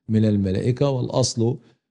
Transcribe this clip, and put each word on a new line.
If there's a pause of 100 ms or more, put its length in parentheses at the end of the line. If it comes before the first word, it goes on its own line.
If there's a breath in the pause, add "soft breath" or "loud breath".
من
الملائكة،
والأصل (340 soft breath)